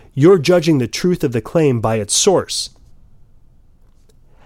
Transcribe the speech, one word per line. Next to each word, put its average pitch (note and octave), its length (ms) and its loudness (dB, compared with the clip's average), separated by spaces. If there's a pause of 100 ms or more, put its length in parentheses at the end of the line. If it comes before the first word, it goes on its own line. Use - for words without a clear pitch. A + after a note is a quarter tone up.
(140)
You're F3 240 4
judging D#3+ 400 2
the A#2+ 80 -2
truth F3+ 380 -2
of C3 80 -4
the A#2 80 -4
claim C#3 400 0
by A2 160 -2
its G#2 180 -6
source." - 560 -2 (1800)